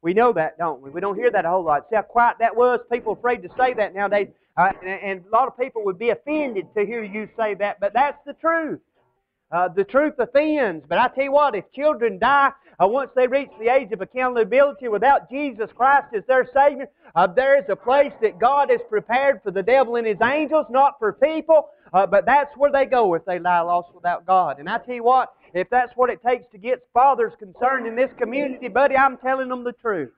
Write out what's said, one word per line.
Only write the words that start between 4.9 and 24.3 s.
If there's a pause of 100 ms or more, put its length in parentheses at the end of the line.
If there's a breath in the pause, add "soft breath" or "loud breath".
and
a
lot
of
people
would
be
offended
to
hear
you (100)
say
that,
but
that's
the
truth. (720)
Uh,
the
truth
offends.
But
I
tell
you
what,
if
children
die, (300 soft breath)
uh,
once
they
reach (100)
the
age
of
accountability
without
Jesus
Christ
as
their
Savior, (280 soft breath)
uh,
there
is
a
place
that
God
has
prepared
for
the
devil
and
his
angels,
not
for
people, (240 soft breath)
uh,
but
that's
where
they
go
if
they
lie
lost
without
God.